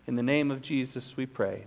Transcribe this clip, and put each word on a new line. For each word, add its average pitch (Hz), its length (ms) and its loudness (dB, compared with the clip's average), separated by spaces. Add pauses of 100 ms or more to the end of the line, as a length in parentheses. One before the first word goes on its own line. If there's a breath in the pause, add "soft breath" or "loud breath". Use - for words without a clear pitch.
In 123 100 0
the 120 60 2
name 143 280 4
of 131 120 -4
Jesus 131 540 -2
we 131 100 -2
pray. 98 400 -2